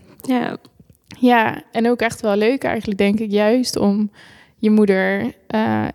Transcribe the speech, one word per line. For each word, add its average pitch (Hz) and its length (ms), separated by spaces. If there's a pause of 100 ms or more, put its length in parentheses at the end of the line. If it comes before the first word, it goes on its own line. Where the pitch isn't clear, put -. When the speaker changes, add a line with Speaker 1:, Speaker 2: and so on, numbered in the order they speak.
(220)
Speaker 1:
Ja. 247 340 (640)
Speaker 2:
Ja, 240 420 (100)
en 226 160
ook 240 120
echt 226 200
wel 202 160
leuk 226 280
eigenlijk, 220 340
denk 202 220
ik, 220 100
juist 214 460
om 202 340 (480)
je 214 120
moeder, 196 640 (140)
eh, 220 380 (100)